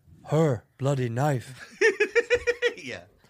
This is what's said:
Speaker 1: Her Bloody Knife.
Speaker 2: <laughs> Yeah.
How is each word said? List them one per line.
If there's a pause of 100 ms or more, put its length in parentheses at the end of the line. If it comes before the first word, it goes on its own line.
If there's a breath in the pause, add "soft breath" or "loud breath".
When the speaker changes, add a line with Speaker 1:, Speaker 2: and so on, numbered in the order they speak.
(260)
Speaker 1:
Her (160)
Bloody
Knife.
Speaker 2:
<laughs>
Yeah. (280 soft breath)